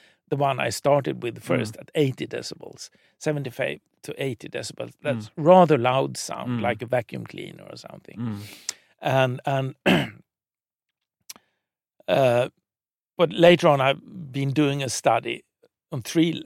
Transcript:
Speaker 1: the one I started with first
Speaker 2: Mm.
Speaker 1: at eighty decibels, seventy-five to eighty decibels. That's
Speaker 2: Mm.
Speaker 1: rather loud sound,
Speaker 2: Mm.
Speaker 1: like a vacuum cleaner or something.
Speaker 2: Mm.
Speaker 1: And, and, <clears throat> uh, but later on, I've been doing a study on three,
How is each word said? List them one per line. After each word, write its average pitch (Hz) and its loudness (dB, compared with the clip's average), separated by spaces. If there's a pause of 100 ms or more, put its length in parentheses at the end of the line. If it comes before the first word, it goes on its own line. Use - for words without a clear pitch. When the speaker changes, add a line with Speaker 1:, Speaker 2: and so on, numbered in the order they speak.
(300)
Speaker 1:
the 139 -2
one 135 -2
I 117 -2
started 139 0
with 113 -8
first 113 -2
Speaker 2:
Mm. - -18
Speaker 1:
at - -20
eighty 139 0
decibels, - -12 (300)
seventy-five 143 -6 (220)
to - -14
eighty 135 -6
decibels. - -10
That's 117 -6
Speaker 2:
Mm. 151 -8
Speaker 1:
rather 170 8
loud 127 0
sound, 120 -6
Speaker 2:
Mm. 120 -2
Speaker 1:
like 117 -6
a - -14
vacuum 123 -4
cleaner - -16
or - -16
something. - -20
Speaker 2:
Mm. 110 -6 (600)
Speaker 1:
And, 131 2
and, 135 -2 (100)
<clears throat> 147 2 (1800)
uh, 123 2 (680)
but 170 2
later 170 6
on, 143 6
I've 143 -4
been 139 -2
doing 143 0
a 127 -4
study 117 0 (480)
on 139 -8
three, 165 0